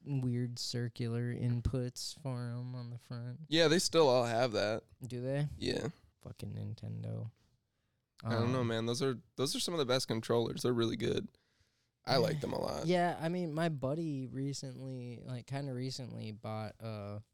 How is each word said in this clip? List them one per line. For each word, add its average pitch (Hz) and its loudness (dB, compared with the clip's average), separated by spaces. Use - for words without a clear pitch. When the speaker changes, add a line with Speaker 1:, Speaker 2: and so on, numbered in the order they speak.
Speaker 1:
weird 123 -2
circular 120 -2
inputs 123 -2
for 123 -6
'em 123 -8
on 120 -10
the 120 -10
front. 123 -10
Speaker 2:
Yeah, 160 6
they 147 8
still 156 8
all 123 8
have 117 4
that. 104 2
Speaker 1:
Do 120 -6
they? 139 0
Speaker 2:
Yeah. - -2
Speaker 1:
Fucking 104 -10
Nintendo. 110 -6
Speaker 2:
I 113 -2
don't 117 2
know, 131 2
Speaker 1:
Um, 120 2
Speaker 2:
man. 113 0
Those 120 0
are, 131 2
those 139 0
are 247 -2
some - -2
of 170 0
the 135 2
best 127 2
controllers. 117 2
They're 123 4
really 117 2
good. - 0
I 131 4
like 127 4
Speaker 1:
Yeah. 143 -6
Speaker 2:
them - -2
a - -2
lot. - -2
Speaker 1:
Yeah, 175 2
I 160 -2
mean, 175 -2
my 165 0
buddy 143 -2
recently, 127 -6
like, 123 -8
kinda 139 -4
recently 123 -6
bought 110 -6
a, 107 -8